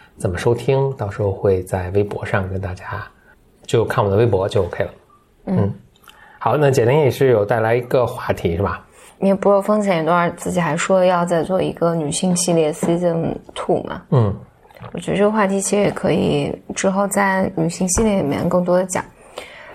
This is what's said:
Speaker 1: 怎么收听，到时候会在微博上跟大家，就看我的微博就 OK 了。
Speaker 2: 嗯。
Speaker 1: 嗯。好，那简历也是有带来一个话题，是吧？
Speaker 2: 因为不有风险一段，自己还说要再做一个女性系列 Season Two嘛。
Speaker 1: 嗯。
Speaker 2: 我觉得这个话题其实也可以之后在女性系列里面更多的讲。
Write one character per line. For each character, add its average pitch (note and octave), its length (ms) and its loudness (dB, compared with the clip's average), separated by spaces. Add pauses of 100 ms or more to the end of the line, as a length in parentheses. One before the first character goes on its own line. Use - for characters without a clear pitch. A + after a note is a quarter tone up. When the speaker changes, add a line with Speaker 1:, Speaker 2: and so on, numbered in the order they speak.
(180)
Speaker 1:
怎 - 100 -4
么 F2+ 80 -2
收 A#2+ 200 0
听， C3+ 380 0
到 G#2 180 -6
时 - 100 -6
候 G2+ 100 0
会 G2 300 2
在 F2+ 300 -4
微 G2+ 120 2
博 - 220 -6
上 F#2+ 240 -2
跟 F#2 100 -6
大 F#2 140 -6
家， - 120 -14 (840)
就 A2+ 180 2
看 - 180 0
我 G2+ 60 2
的 F#2+ 80 2
微 A#2 80 4
博 G2+ 240 0
就 G2 140 0
OK F2 200 -4
了。 - 60 -8 (560)
Speaker 2:
嗯。 F#3+ 140 -2
Speaker 1:
嗯。 G2 140 0 (640)
好， A#2 180 0
那 C#3+ 140 4
简 A#2+ 180 4
历 D3 120 4
也 C3 100 4
是 C3+ 180 2
有 G#2+ 160 4
带 A#2 140 0
来 A2 160 2
一 B2 60 0
个 B2 220 0
话 - 300 -4
题， E2+ 220 -2
是 G2 80 -2
吧？ E2 200 -4 (360)
Speaker 2:
因 F#3+ 80 2
为 G3 80 4
不 G3 160 2
有 G3 100 4
风 G#3+ 220 0
险 F3+ 180 0
一 D#3 60 -2
段， F3 280 2
自 - 140 -8
己 F3+ 100 -2
还 E3+ 160 -2
说 F#3 300 2
要 F3+ 180 4
再 E3+ 200 0
做 F#3 180 -2
一 - 120 -2
个 E3+ 200 0
女 D#3+ 180 -2
性 F3+ 240 0
系 F3 160 0
列 D#3+ 220 2
Season E3+ 600 0 (180)
Two - 300 -2
嘛。 - 260 -10
Speaker 1:
嗯。 A2 260 2 (580)
Speaker 2:
我 - 60 -8
觉 F3 120 -6
得 F3 60 0
这 G3+ 60 2
个 G#3 80 4
话 G#3+ 140 2
题 G3 160 0
其 G3+ 140 -2
实 G#3 80 2
也 F3+ 80 2
可 - 200 -2
以 D3 400 0 (220)
之 - 160 0
后 G3 160 0
在 G3 500 0
女 E3 140 0
性 F#3 200 -4
系 G3+ 120 0
列 G#3+ 140 2
里 F#3+ 80 0
面 C#3+ 260 -2
更 F3+ 160 2
多 F3+ 100 2
的 F#3 100 2
讲。 - 200 -6 (680)